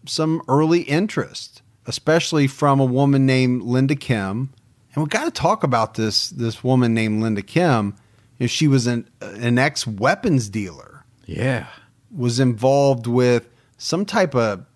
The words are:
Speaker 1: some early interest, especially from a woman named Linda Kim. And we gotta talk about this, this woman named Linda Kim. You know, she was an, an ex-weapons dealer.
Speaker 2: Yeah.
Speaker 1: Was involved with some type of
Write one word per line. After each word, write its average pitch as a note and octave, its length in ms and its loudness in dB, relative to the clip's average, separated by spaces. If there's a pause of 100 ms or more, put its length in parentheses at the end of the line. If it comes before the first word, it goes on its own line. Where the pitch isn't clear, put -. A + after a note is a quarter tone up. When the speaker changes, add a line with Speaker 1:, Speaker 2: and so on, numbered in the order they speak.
Speaker 1:
some D#3+ 400 -2
early D#3+ 360 2
interest, - 800 -4 (240)
especially D#3 600 0
from C#3 320 2
a C3+ 60 4
woman C3+ 420 2
named B2+ 360 2
Linda C3 340 2
Kim. A2+ 540 -4 (440)
And D3 100 -2
we D3 40 -4
gotta C4+ 240 -2
talk G3 320 -2
about A#2+ 300 0
this, A2 360 -2
this A#2 320 -6
woman B2 320 2
named A2 280 0
Linda G#2+ 200 -2
Kim. A#2+ 540 0 (420)
You A#2 60 -4
know, - 40 0
she D#3 200 0
was C3 180 2
an, A#2+ 220 -4 (120)
an A2+ 380 -2
ex-weapons C3 880 0
dealer. G2 560 -10 (220)
Speaker 2:
Yeah. A#2+ 400 -4 (480)
Speaker 1:
Was A#2+ 240 -2
involved C3 680 2
with B2 400 2 (300)
some F3+ 280 -4
type F#3 300 0
of G#2 280 -2 (120)